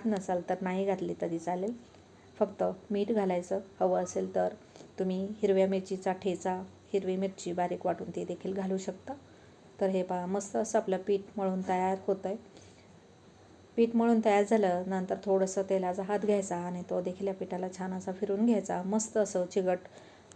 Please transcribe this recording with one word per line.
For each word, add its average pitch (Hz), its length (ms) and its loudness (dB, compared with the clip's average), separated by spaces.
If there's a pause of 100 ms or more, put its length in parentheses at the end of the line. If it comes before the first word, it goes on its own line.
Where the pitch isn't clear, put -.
नसाल 190 440 0
तर 185 120 2
नाही 185 240 0
घातली 190 360 0
तरी 170 180 -2
चालेल, 180 340 -2 (680)
फक्त 196 240 0 (280)
मीठ 202 200 0
घालायचं. 190 480 0 (200)
हवं 185 240 2
असेल 190 320 -4
तर 180 120 2 (520)
तुम्ही 190 280 0 (140)
हिरव्या 190 260 4
मिरचीचा 190 440 -2
ठेचा, 185 520 -2 (300)
हिरवी 190 220 0
मिरची 190 380 -4
बारीक 175 320 -2
वाटून 170 300 -2
ते 180 100 -6
देखील 180 280 -6
घालू 190 240 -2
शकता. 190 360 -8 (680)
तर 196 60 4
हे 185 160 2
पहा, 180 220 -2
मस्त 196 300 -2
असं 220 240 2
आपलं 190 180 0
पीठ 196 220 0 (180)
मळून 190 300 0
तयार 185 300 2 (100)
होतं 190 220 -2
आहे. 214 80 -6 (1400)
पीठ 233 200 4
मळून 226 300 6
तयार 208 180 6
झालं, 196 440 4
नंतर 190 360 -2
थोडंसं 190 460 2
तेलाचा 190 340 0
हात 202 160 0
घ्यायचा 196 380 2
आणि 180 320 -6
तो 180 120 0
देखील 180 260 -4
या 196 60 -2
पिठाला 185 340 -6 (100)
छान 185 160 -4
असा 185 180 -6
फिरून 208 340 0
घ्यायचा. 190 380 2
मस्त 214 340 0
असं 196 280 2
चिकट 185 320 0 (580)